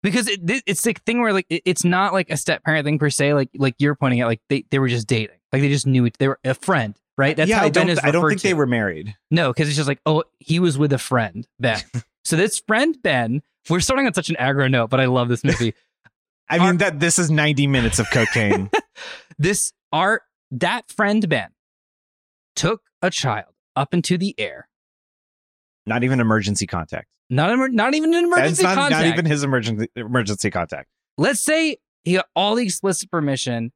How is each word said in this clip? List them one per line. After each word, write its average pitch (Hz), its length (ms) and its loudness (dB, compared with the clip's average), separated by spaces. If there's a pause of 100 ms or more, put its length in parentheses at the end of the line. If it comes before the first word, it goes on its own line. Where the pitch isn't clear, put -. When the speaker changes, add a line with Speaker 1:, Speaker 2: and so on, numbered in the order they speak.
Speaker 1:
Because 208 260 0
it, 185 200 -4
it, 247 180 -2
it's - 160 -2
the 233 120 0 (100)
thing 240 160 0
where, 226 120 2
like, 190 180 0
it, 165 140 -4
it's 185 200 -2
not, 185 280 2
like, 185 180 -2
a 156 60 -4
step - 260 -4
parent 156 240 0
thing 151 120 0
per 143 120 0
se, 143 240 0
like, 139 220 0
like 135 220 0
you're 143 180 2
pointing 123 240 0
out, 117 80 0
like, 113 200 -2
they, 139 220 -2
they 139 80 0
were 135 100 2
just 117 200 -2
dating. 110 280 -2 (160)
Like, 139 100 2
they 143 60 2
just 139 180 0
knew 127 180 4
it. 117 140 0
They 135 100 2
were 135 160 -2
a 131 100 0
friend, 127 400 -2 (220)
right? 143 200 0
That's 160 120 2
Speaker 2:
Yeah, 214 120 2
Speaker 1:
how 170 60 4
Speaker 2:
I 151 40 4
Speaker 1:
Ben 165 160 2
Speaker 2:
don't, 175 40 0
Speaker 1:
is 165 120 0
Speaker 2:
I 147 80 2
don't 170 120 2
Speaker 1:
referred 156 80 4
Speaker 2:
think 190 120 -2
they 196 80 0
Speaker 1:
to. 180 60 2
Speaker 2:
were 147 100 2
married. 104 480 -2 (160)
Speaker 1:
No, 156 240 0
'cause 156 140 0
it's 143 80 -2
just 147 120 -2
like, 139 160 -4
"Oh, 160 200 2 (160)
he 165 180 -2
was 170 200 2
with 147 140 2
a 127 60 0
friend, 113 480 -4 (140)
Ben." 113 200 0 (120)
Speaker 2:
<laughs> 117 120 -6 (220)
Speaker 1:
So 165 100 0
this 196 220 0
friend, 277 440 0
Ben, 127 400 0 (280)
we're 175 100 2
starting 269 260 0
on 180 80 -2
such - 160 -2
an 170 60 -2
aggro 135 340 0
note, 120 200 2
but 131 80 2
I 135 80 4
love 123 220 2
this 120 160 -2
movie. 120 300 0 (360)
Speaker 2:
<laughs> - 380 -20
I 170 100 0
mean, 180 100 4
Speaker 1:
Our 185 60 4
Speaker 2:
that, 170 260 0
this 170 180 2
is 165 120 0
ninety 151 360 2
minutes 123 320 0
of 110 120 0
cocaine. 104 640 0
Speaker 1:
<laughs> 440 60 2 (560)
This, 185 360 -2 (200)
our, 208 300 0 (300)
that 180 360 -4
friend, 208 400 0
Ben, 117 200 -2 (1040)
took 202 280 -2 (200)
a 185 80 0
child 107 420 -4 (220)
up 139 180 -2
into 175 240 0
the 190 220 -4
air. - 300 -10 (1160)
Speaker 2:
Not 117 180 0
even 127 160 2
emergency 104 480 0
contact. - 400 -8 (220)
Speaker 1:
Not 151 200 2
emer-, 262 180 0
not 247 260 0
even 320 200 2
an 349 160 2
Speaker 2:
That's - 80 4
Speaker 1:
emergency 165 240 2
Speaker 2:
not, 190 140 2
not - 160 2
Speaker 1:
contact. 165 260 2
Speaker 2:
even 170 80 -2
his 147 160 0
emergency, 117 540 -2
emergency 110 560 -2
contact. 80 360 -6 (300)
Speaker 1:
Let's 277 220 0
say 311 380 0 (260)
he 175 100 2
got 185 120 0 (100)
all 202 180 2
the 240 80 0
explicit 190 480 -4
permission. 127 640 -4